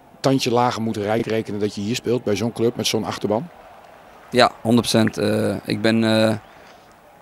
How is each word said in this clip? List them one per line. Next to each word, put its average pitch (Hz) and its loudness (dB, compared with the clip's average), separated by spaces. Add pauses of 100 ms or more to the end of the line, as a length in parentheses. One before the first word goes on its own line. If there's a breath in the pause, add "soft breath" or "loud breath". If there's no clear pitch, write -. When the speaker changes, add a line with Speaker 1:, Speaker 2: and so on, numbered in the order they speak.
(200)
Speaker 1:
tandje 135 0
lager 120 0
moet 113 -4
rijk 110 -2
rekenen, 107 -4
dat 104 -2
je 104 -8
hier 107 -4
speelt 123 -2
bij 104 0
zo'n 113 -2
club 117 0
met 110 -4
zo'n 110 -2
achterban? 110 -4 (840)
Speaker 2:
Ja, 120 4 (100)
honderd 113 2
procent. 110 2
Eh, 104 0 (100)
ik 110 -2
ben, 113 2
eh, 110 2 (880 loud breath)